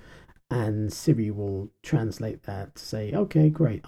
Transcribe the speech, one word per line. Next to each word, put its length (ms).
and 420
Siri 380
will 400
translate 600
that 320
to 100
say, 280
"Okay, 360
great, 400